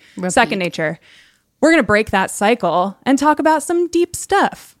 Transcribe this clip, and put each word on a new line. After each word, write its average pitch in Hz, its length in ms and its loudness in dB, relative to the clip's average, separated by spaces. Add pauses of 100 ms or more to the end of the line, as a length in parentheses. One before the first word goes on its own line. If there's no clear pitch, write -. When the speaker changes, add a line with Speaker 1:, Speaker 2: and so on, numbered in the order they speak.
(160)
Speaker 1:
Repeat. 185 160 -6
Speaker 2:
second 202 280 2
nature. 165 380 -4 (640)
We're 311 100 4
gonna 320 120 4
break 208 280 0
that 190 200 0
cycle 196 720 0
and 277 120 2
talk 294 220 2
about 311 240 0
some 349 240 -2
deep 339 280 -2
stuff - 640 -4